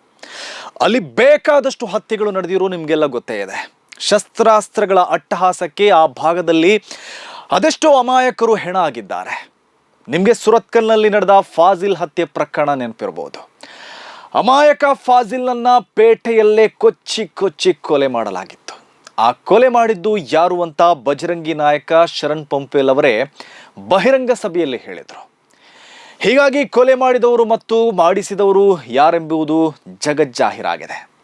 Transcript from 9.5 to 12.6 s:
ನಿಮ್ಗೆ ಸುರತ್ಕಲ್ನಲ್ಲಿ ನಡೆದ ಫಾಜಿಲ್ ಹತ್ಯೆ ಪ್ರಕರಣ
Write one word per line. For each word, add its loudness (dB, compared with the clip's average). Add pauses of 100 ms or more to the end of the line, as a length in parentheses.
ನಿಮ್ಗೆ 2
ಸುರತ್ಕಲ್ನಲ್ಲಿ 2
ನಡೆದ 4
ಫಾಜಿಲ್ 0
ಹತ್ಯೆ -4
ಪ್ರಕರಣ -4